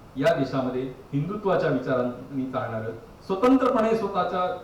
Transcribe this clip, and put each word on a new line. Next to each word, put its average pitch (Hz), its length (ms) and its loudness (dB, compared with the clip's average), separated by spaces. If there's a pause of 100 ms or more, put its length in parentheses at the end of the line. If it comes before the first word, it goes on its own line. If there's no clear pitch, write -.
(180)
या 151 160 4
देशामध्ये 127 480 0 (320)
हिंदुत्वाच्या 175 560 0
विचारांनी 127 800 -2
चालणारं, 113 400 -4 (340)
स्वतंत्रपणे 240 720 4
स्वतःच्या 180 680 -2